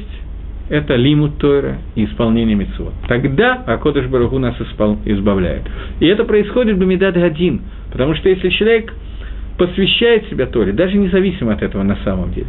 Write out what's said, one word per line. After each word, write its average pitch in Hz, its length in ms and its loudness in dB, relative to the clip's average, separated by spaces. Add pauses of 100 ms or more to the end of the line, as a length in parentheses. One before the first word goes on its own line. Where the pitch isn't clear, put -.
(720)
это 147 260 0
лимут 147 400 4
Тора 139 400 2 (180)
и 107 120 0
исполнение 113 500 2
мицвот. - 380 -4 (120)
Тогда 139 600 2
Акодыш 131 400 0
Барух 123 260 2
Hu 131 60 0
нас 120 200 -2
испол-, 107 460 0
избавляет. 98 600 0 (360)
И 156 60 4
это 214 180 4
происходит 214 540 2
бамидад 185 360 2
гадин, 165 460 0 (320)
потому 147 220 0
что 190 160 2
если 185 180 2
человек 220 460 2 (640)
посвящает 196 680 2
себя 131 180 -2
Торе, 101 260 0
даже 185 240 2
независимо 110 560 2
от 104 100 -4
этого 98 200 -2
на 98 220 0
самом 90 280 -2
деле. 98 160 -6